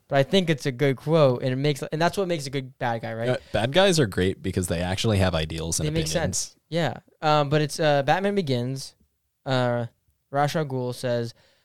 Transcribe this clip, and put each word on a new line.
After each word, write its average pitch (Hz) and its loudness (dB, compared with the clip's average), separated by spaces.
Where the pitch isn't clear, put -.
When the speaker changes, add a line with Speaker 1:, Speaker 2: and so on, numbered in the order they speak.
Speaker 1:
but 139 0
I 139 4
think 180 2
it's 151 0
a 139 0
good 135 0
quote, 147 2
and 127 -2
it 127 -2
makes, 143 0
and 156 -6
that's 175 2
what 190 0
makes 156 -4
a 139 -10
good 131 -8
bad 117 -4
guy, 113 -8
right? 113 -4
Speaker 2:
Uh, 123 0
bad 113 0
guys 185 4
are 131 4
great 92 0
because 92 -2
they 87 -2
actually 95 0
have 92 4
ideals 80 -2
and 147 -2
Speaker 1:
They - -2
make 160 -2
Speaker 2:
opinions. 156 -2
Speaker 1:
sense. - -8
Yeah. 156 -2
Um, 151 4
but 151 2
it's, 147 -4
uh, 147 4
Batman 190 2
Begins. 135 -2
Uh, 123 0
Ra's 143 0
al 160 0
Ghul 127 -4
says, 120 -2